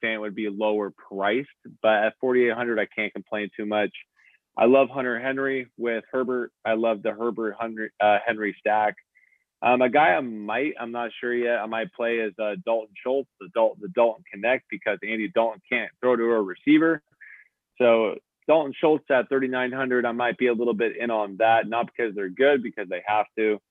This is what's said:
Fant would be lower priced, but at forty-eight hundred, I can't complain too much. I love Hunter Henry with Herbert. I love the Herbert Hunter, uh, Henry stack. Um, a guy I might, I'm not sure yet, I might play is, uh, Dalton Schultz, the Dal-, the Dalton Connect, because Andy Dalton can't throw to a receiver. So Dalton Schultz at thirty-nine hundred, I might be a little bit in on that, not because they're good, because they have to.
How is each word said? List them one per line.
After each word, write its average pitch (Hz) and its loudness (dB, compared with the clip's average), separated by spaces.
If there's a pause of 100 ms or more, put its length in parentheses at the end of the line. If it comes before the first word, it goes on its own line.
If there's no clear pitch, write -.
Fant 110 -2
would 104 -8
be 107 -4
lower 104 -2
priced, 101 -4 (340)
but 107 4
at 110 0
forty-eight 123 4
hundred, 117 -2
I 101 0 (100)
can't 104 -4
complain 104 -8
too 107 -6
much. 104 0 (680)
I 110 4
love 131 6
Hunter 127 -4
Henry 135 -4 (100)
with 117 -4
Herbert. 127 -2 (140)
I 113 0
love 110 0
the 110 -4
Herbert 110 -4
Hunter, 110 -8
uh, 104 4
Henry 107 -2
stack. 107 0 (680)
Um, 123 2
a 127 2
guy 147 4
I 165 0
might, 117 -6
I'm 117 -10
not 120 -6 (100)
sure 120 -6
yet, 120 0
I 107 -6
might 113 -6
play 117 -2
is, 107 -4
uh, 107 -4
Dalton 110 -2
Schultz, 131 -2 (100)
the 98 -16
Dal-, 113 2
the 104 -10
Dalton 113 0
Connect, 113 -2
because 104 -4
Andy 107 -4
Dalton 113 0 (100)
can't 117 -4 (120)
throw 123 4
to 117 0
a 117 2
receiver. 151 2 (800)
So 113 4 (320)
Dalton 151 4
Schultz 156 2
at 123 2
thirty-nine 127 -2
hundred, 127 0
I 117 0
might 120 -2
be 127 0
a 120 2
little 117 0
bit 107 -2
in 117 -4
on 104 -2
that, 110 4
not 117 -2
because 113 -4
they're 98 -6
good, 135 2
because 110 -10
they 90 -6
have 104 0 (120)
to. 107 0 (120)